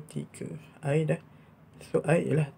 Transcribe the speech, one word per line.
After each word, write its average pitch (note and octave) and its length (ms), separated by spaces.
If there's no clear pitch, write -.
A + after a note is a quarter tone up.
tiga. - 400
I D3+ 240
dah. D#3 160
So, - 160
I E3+ 160
ialah C#3+ 340